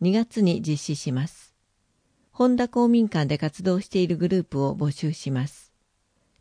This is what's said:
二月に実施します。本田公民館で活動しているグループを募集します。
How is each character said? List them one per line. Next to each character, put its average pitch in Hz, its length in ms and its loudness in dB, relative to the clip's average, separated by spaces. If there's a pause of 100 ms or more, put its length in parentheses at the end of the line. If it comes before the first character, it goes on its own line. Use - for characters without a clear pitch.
二 185 120 2
月 226 300 0
に 180 180 2
実 151 160 -2
施 147 200 -6
し 139 160 -6
ま 131 160 -2
す。 - 260 -20 (760)
本 254 260 2
田 247 120 0
公 240 200 2
民 233 200 4
館 156 180 0
で 147 120 -2
活 156 240 -4
動 185 180 0
し - 80 -8
て 190 120 -2
い 180 60 2
る 170 100 -2
グ 170 120 0
ル 185 140 0
ー - 20 -18
プ 139 200 -2
を 139 120 -2
募 147 140 -2
集 151 220 -4
し - 180 -8
ま 131 160 -2
す。 - 260 -18 (680)